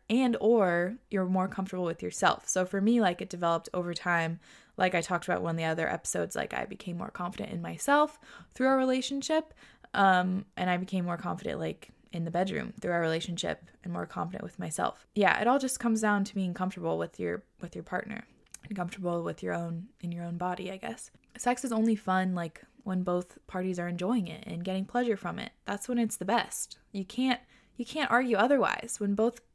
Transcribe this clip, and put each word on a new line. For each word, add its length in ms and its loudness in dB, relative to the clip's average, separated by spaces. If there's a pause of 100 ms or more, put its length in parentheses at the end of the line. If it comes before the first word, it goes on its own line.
and 300 4
or 560 4 (160)
you're 140 2
more 220 2
comfortable 380 -4
with 160 -4
yourself. 460 2
So 180 2
for 160 -2
me, 200 6
like, 200 2
it 80 -8
developed 440 0
over 200 -2
time. 460 0 (380)
Like 180 4
I 60 4
talked 260 -2
about 140 0
one 100 -2
of 60 0
the 80 -2
other 240 0
episodes, 460 -4
like, 180 -4
I 120 -2
became 320 -10
more 140 -8
confident 400 -8
in 100 -6
myself 560 2 (360)
through 140 2
our 100 4
relationship. 760 0 (400)
Um, 520 4 (100)
and 140 -2
I 80 2
became 280 -2
more 120 -2
confident, 420 -4
like, 300 -6 (220)
in 140 -4
the 60 -4
bedroom 480 -2
through 120 -4
our 100 0
relationship, 680 -2 (140)
and 100 -6
more 120 -4
confident 380 -6
with 140 -12
myself. 560 -4
Yeah, 260 6
it 80 2
all 120 6
just 200 -4
comes 220 2
down 220 4
to 120 -6
being 180 -2
comfortable 440 -2
with 220 -4
your, 240 -4 (180)
with 140 -12
your 80 -10
partner 400 -6 (440)
and 80 -8
comfortable 460 -4
with 220 -6
your 100 -2
own, 340 -6 (140)
in 100 -6
your 140 -6
own 120 -6
body, 340 -4
I 60 -10
guess. 340 -10 (260)
Sex 260 -2
is 80 -2
only 240 2
fun, 380 0
like, 300 -6 (200)
when 200 -2
both 420 -2
parties 320 -4
are 100 -2
enjoying 400 0
it 200 -12
and 160 -6
getting 220 -2
pleasure 320 0
from 200 -6
it. 140 -8 (140)
That's 220 -6
when 120 0
it's 180 2
the 80 -4
best. 540 -2 (120)
You 140 -4
can't, 340 0 (380)
you 80 -6
can't 240 -2
argue 280 4
otherwise. 600 4
When 160 2
both 280 2 (140)